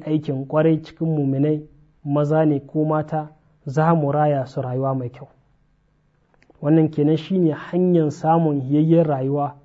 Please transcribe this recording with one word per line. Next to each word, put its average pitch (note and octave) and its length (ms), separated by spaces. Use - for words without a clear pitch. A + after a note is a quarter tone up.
aikin D3 420
ƙwarai D#3 360
cikin - 240
muminai, D3 480
maza D3 400
ne D3 140
ko D3+ 260
mata, D#3 440
za D#3 300
mu C#3+ 160
raya D3 360
su C3+ 140
rayuwa C3 340
mai B2 140
kyau. - 180
Wannan D#3 300
kenan D3+ 260
shi F#3 220
ne E3 120
hanyar F3 600
samun D#3 500
hiyayyen D#3 440
rayuwa C#3 600